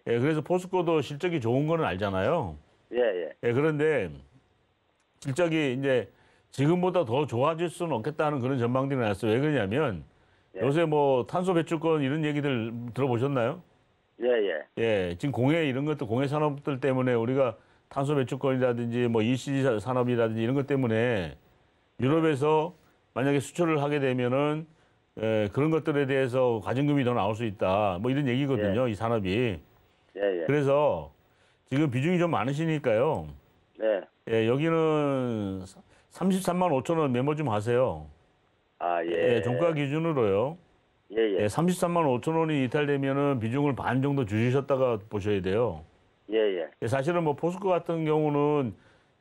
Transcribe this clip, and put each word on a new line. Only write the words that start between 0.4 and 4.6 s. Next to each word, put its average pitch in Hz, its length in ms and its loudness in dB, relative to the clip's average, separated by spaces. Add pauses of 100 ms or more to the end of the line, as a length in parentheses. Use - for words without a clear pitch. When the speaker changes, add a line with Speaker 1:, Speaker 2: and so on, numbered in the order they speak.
Speaker 1:
포스코도 175 640 0
실적이 160 380 -4
좋은 127 260 0
거는 160 180 0
알잖아요. 98 720 -2 (380)
Speaker 2:
예, 120 40 -2
예. 92 340 0 (100)
Speaker 1:
예, 120 100 0
그런데 147 580 0 (1080)